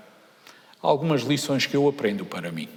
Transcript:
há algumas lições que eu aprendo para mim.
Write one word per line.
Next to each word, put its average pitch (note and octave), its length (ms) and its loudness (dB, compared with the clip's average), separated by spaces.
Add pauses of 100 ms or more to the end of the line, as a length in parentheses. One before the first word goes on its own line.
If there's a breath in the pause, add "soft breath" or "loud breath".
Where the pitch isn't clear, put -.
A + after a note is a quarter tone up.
(800 loud breath)
há - 60 -4
algumas D3+ 340 4
lições C3+ 440 0
que - 100 -2
eu C#3+ 120 4
aprendo G#2 380 -2
para F2 260 -8
mim. D#2 260 -8